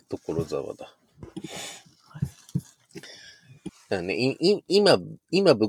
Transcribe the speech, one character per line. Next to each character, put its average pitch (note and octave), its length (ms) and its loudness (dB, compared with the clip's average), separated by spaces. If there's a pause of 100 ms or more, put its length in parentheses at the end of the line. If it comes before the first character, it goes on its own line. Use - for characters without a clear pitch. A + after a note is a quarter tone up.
所 E2 360 -6
沢 D2 300 -8
だ。 - 220 -20 (3000)
だ F2+ 60 -4
ね、 F2+ 120 -4
い-、 B2+ 260 -2
い-、 G3 280 2
今、 F3+ 300 6 (320)
今 F3+ 240 6
ぶ G#2+ 120 2
っ - 20 -6